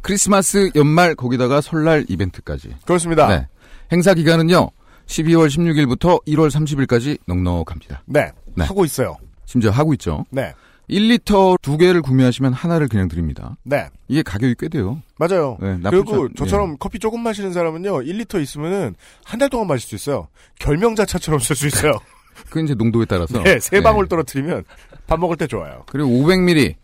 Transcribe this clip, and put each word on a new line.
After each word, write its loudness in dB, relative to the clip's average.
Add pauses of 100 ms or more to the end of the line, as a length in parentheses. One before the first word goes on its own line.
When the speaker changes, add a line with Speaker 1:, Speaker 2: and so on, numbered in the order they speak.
Speaker 1:
크리스마스, 2
연말, 4
거기다가 0
설날 0
이벤트까지. -6 (100)
Speaker 2:
그렇습니다. 2
Speaker 1:
네. 0 (440)
행사 4
기간은요, 4 (360)
십이월 4
십육 0
일부터 2
일월 2
삼십 -2
일까지 0
넉넉합니다. -4
Speaker 2:
네. 0 (240)
Speaker 1:
네. 0
Speaker 2:
하고 0
있어요. -4 (300)
Speaker 1:
심지어 0
하고 2
있죠. -6
Speaker 2:
네. -6 (360)
Speaker 1:
일 0
리터 2
두 -2
개를 4
구매하시면 2
하나를 -2
그냥 0
드립니다. -6
Speaker 2:
네. -4 (200)
Speaker 1:
이게 0
가격이 -2
꽤 -6
돼요. -4 (180)
Speaker 2:
맞아요. 0
Speaker 1:
네, -4
나쁘지 2
Speaker 2:
그리고 -2
Speaker 1:
않-, -8
Speaker 2:
저처럼 0
Speaker 1:
네. -10
Speaker 2:
커피 -10
조금 -4
마시는 -6
사람은요, -4
일 -8
리터 -6
있으면은 -6 (300)
한 -12
달 2
동안 -2
마실 -2
수 -12
있어요. -6 (300)
결명자차처럼 0
쓸 -2
수 -4
있어요. 0 (300)
<laughs> -20
Speaker 1:
그 -4
이제 -2
농도에 0
따라서. -2
Speaker 2:
네, 4
세 -2
Speaker 1:
네. 2
Speaker 2:
방울 4
떨어뜨리면 -4 (420)
밥 -2
먹을 0
때 -4
좋아요. -10
Speaker 1:
그리고 -2
오백 4
밀리 2